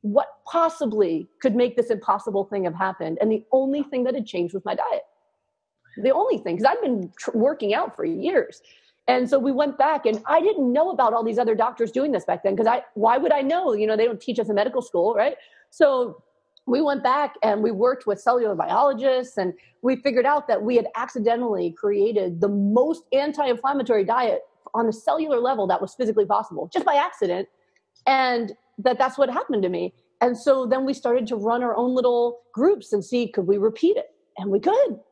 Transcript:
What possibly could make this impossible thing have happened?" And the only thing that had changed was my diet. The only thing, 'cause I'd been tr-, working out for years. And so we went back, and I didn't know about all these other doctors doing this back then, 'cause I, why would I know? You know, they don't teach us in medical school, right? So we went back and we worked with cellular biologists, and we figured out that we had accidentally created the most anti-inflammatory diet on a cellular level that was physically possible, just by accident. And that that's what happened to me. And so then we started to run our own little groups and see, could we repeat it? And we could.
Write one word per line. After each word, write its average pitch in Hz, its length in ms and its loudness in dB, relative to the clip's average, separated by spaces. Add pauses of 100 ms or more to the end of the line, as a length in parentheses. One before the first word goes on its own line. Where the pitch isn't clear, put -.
What 208 260 0 (180)
possibly 214 840 0 (120)
could 226 140 0
make 247 200 2
this 233 140 0
impossible 214 560 -2
thing 196 200 -4
have 165 100 -4
happened?" 175 460 -4
And 220 100 2
the 220 200 -2
only 269 320 0
thing 254 220 -4
that 254 100 -2
had 226 120 -6
changed 175 260 -4
was 190 100 -8
my - 120 -4
diet. - 300 -4 (960)
The 262 80 4
only 370 260 2
thing, 175 200 -6
'cause 220 80 -2
I'd 466 160 2
been 240 360 -4
tr-, - 200 -6
working 226 360 0
out 302 220 -4
for - 100 -6
years. 214 560 -2 (460)
And 254 220 0
so 277 100 4
we 262 120 0
went 285 260 -2
back, 294 280 2
and 220 220 0
I 311 140 4
didn't 330 300 2
know 320 200 2
about 233 220 2
all 233 100 0
these 226 160 -2
other 226 160 2
doctors 233 360 -2
doing 269 200 0
this 190 140 -2
back - 180 -2
then, 196 120 0
'cause 214 120 2
I, 240 260 0
why 226 240 4
would 311 160 2
I 285 80 2
know? 311 320 0
You 214 140 0
know, 214 100 2
they 226 80 4
don't 240 160 -2
teach 233 180 -4
us 208 100 -2
in 208 60 0
medical 226 280 0
school, 196 320 0
right? 247 200 0 (360)
So 254 520 0 (440)
we 254 140 2
went 277 220 0
back 277 380 0
and 214 220 0
we 226 80 2
worked 247 340 0
with 302 160 -4
cellular 233 340 0
biologists, 254 840 0
and 185 160 -2 (280)
we 254 140 2
figured 254 320 0
out 294 200 0
that 208 160 0
we 240 120 0
had 226 200 4
accidentally 226 760 -2
created 196 720 0
the 202 80 2
most 214 640 0
anti-inflammatory 269 920 0
diet 233 400 0 (320)
on 233 120 0
a 214 60 0
cellular 294 460 -2
level 240 280 0
that 180 140 0
was 190 140 -8
physically 214 300 0
possible, 180 460 -2
just 339 140 -2
by 294 100 2
accident. 202 540 -2 (560)
And 247 500 0 (220)
that 247 220 0
that's 262 180 0
what 269 120 2
happened 254 340 -2
to 180 60 0
me. 180 240 -6 (280)
And 247 160 0
so 262 280 2
then 262 200 0
we 269 80 -2
started 240 340 0
to 240 80 -4
run 233 280 -2
our 233 120 -2
own 247 200 0
little 240 460 0 (120)
groups 277 400 0
and 202 100 0
see, 240 240 -2
could 190 200 -4
we 202 100 2
repeat 220 400 2
it? - 160 -8 (240)
And 196 140 -6
we 196 80 2
could. 403 400 0 (120)